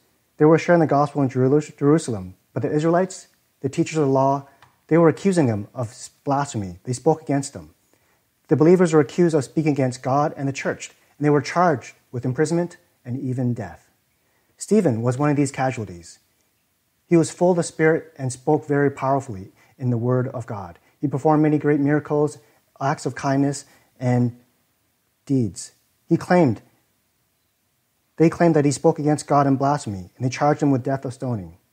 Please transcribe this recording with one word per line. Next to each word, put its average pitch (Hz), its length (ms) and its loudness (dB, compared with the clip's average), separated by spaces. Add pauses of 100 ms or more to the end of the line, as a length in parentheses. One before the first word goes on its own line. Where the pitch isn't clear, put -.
(380)
they 151 80 4
were 156 140 6
sharing 170 220 2
the 151 60 2
gospel 143 340 0
in 135 80 0
Jeru-, 131 320 2
Jerusalem, 139 720 -2 (180)
but 123 80 -6
the 147 100 -4
Israelites, 170 580 -2 (320)
the 139 80 -4
teachers 160 280 -4
of 151 80 0
the 135 60 0
law, 135 360 0 (400)
they 156 120 2
were 165 100 6
accusing 170 380 0
them 110 260 -2
of 123 140 -6
s-, - 240 -18 (120)
blasphemy. 117 600 -4
They 127 100 -6
spoke 160 300 0
against 139 300 -4
them. 78 200 -18 (720)
The 160 80 2
believers 170 380 4
were 156 60 6
accused 151 340 2
of 147 100 2
speaking 156 280 -2
against 131 320 -2
God 143 340 -2
and 139 100 -6
the 135 60 -4
church, - 380 -8 (260)
and 147 80 -4
they 147 60 4
were 147 100 4
charged 170 540 -2 (160)
with 123 140 -8
imprisonment 156 520 -2 (260)
and 127 160 -8
even 123 360 -4
death. 95 340 -14 (640)
Stephen 160 460 0
was 120 160 -2
one 147 140 0
of 143 40 0
these 139 160 0
casualties. 110 680 -8 (880)
He 170 100 4
was 156 140 2
full 180 200 0
of 175 60 2
the 170 60 -2
Spirit 160 560 -2
and 131 120 -6
spoke 151 360 -2
very 143 240 0
powerfully 127 600 -6 (280)
in 123 100 -4
the 120 80 0
Word 123 300 0
of 123 180 -10
God. 98 320 -14 (240)
He 147 60 -4
performed 151 340 2
many 151 160 2
great 147 220 0
miracles, 147 580 0 (420)
acts 143 280 -4
of 131 80 -8
kindness, 139 500 -2 (340)
and 123 380 0 (880)
deeds. 120 460 -4 (360)
He 165 100 0
claimed, 165 440 2 (1600)
they 165 120 4
claimed 165 260 2
that 147 100 4
he 147 60 2
spoke 160 280 0
against 147 260 -2
God 143 220 2
in 135 80 4
blasphemy, 127 600 -4
and 120 80 -8
they 127 60 0
charged 147 320 0
him 147 80 2
with 131 140 0
death 135 200 -4
of 127 100 -8
stoning. 104 440 -8 (160)